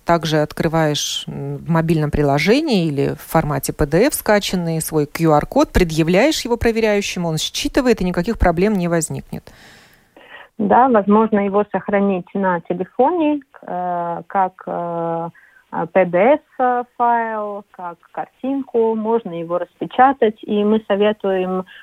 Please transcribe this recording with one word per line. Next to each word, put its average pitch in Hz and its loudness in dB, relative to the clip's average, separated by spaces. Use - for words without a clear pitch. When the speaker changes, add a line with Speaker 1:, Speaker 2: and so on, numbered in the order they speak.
Speaker 1:
также 160 0
открываешь, 151 -2
м, 143 -8
в 139 -10
мобильном 165 2
приложении 175 2
или 139 0
в 143 -12
формате 151 -2
P 156 0
D 170 2
F 311 -2
скачанный 175 0
свой 151 -2
Q 165 0
R-код, 156 2
предъявляешь 180 2
его 233 0
проверяющему, 214 0
он 160 -2
считывает, - 0
и 190 0
никаких 175 -2
проблем 185 2
не 175 0
возникнет. - -6
Speaker 2:
Да, 220 2
возможно 214 2
его 202 0
сохранить 196 -2
на 185 -2
телефоне, 294 0
э, 175 -6
как, 185 -2
э, 170 -4
P 190 2
D 190 2
F-файл, 233 -2
как 175 -12
картинку, 233 -2
можно 220 -2
его 170 -4
распечатать, 240 0
и 208 -2
мы 214 2
советуем, 190 0